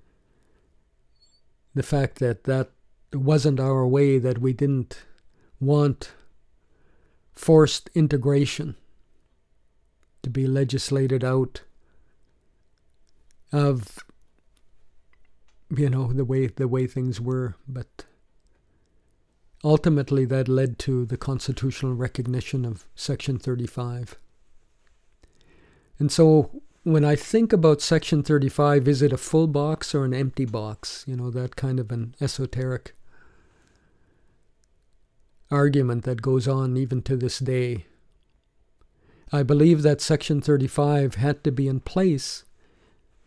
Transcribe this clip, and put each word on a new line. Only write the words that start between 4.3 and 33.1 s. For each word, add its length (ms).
we 120
didn't 480
want 520
forced 640
integration 800
to 80
be 160
legislated 800
out 380
of, 460
you 200
know, 220
the 140
way, 220
the 200
way 200
things 340
were. 340
But 380
ultimately 600
that 220
led 320
to 260
the 120
constitutional 760
recognition 720
of 200
Section 440
thirty-five. 800
And 140
so 500
when 220
I 100
think 380
about 280
Section 420
thirty-five, 640
is 140
it 120
a 40
full 300
box 480
or 80
an 100
empty 320
box? 640
You 80
know, 160
that 240
kind 240
of 120
an 280
esoteric 760